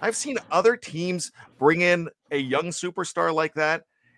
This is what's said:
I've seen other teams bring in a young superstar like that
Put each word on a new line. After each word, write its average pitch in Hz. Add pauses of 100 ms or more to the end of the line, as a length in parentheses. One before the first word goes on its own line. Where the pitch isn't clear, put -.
I've 220
seen 277 (140)
other 202
teams 180 (260)
bring 160
in 175 (200)
a 147
young 139
superstar 170
like 156
that 156 (320)